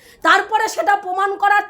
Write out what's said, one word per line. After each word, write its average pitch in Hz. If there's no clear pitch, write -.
তারপরে 415
সেটা 403
প্রমাণ 392
করার 403